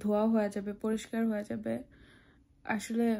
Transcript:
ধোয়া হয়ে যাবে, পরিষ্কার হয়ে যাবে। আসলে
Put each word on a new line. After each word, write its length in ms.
ধোয়া 280
হয়ে 220
যাবে, 180
পরিষ্কার 460
হয়ে 200
যাবে। 240
আসলে 300